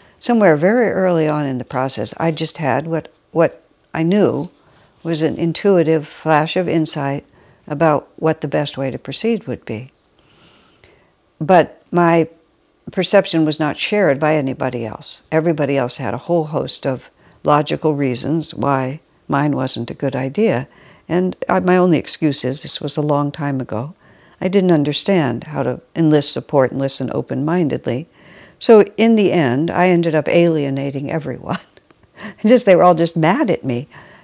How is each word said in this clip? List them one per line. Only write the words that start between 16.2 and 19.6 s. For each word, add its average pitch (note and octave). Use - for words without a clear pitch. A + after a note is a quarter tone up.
whole E3+
host D3
of C3
logical D3
reasons C#3+
why C3+
mine C#3+
wasn't B2+